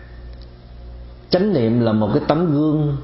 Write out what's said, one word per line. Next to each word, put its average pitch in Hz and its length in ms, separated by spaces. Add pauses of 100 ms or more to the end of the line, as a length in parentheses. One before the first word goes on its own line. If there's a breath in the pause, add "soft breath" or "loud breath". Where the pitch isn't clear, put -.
(1300)
Chánh 190 240
niệm 120 260
là 113 120
một 107 220
cái 147 140
tấm 160 260
gương 147 500